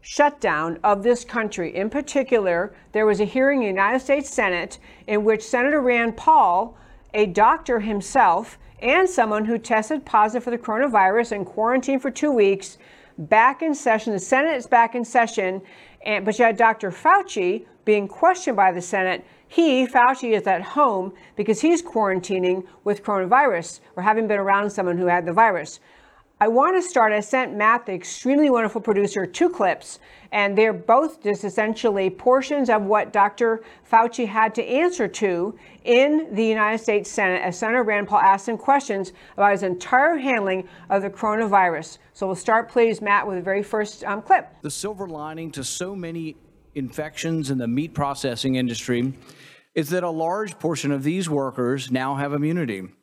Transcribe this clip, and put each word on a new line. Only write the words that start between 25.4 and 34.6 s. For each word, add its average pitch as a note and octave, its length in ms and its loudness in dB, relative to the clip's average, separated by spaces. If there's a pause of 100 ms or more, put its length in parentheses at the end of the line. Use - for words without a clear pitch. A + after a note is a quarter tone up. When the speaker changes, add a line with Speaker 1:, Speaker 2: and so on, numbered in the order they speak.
Speaker 1:
I G#3+ 60 4
want C#4 280 2
to F#4 60 2
start, A#3 320 2
I G#3+ 80 0
sent B3+ 340 -4
Matt, A3 300 2
the G3+ 80 -8
extremely C#4 560 0
wonderful A3+ 320 0
producer, G3+ 440 0
two E4 240 0
clips, - 500 -4 (340)
and G3+ 240 0
they're A3 160 4
both A#3+ 500 2
just G3+ 220 -2
essentially G#3 640 -2
portions C4 600 0
of G#3+ 120 4
what G3+ 320 0
Doctor A3 500 0 (260)
Fauci A#3 380 2
had A3 280 0
to A#3 80 -4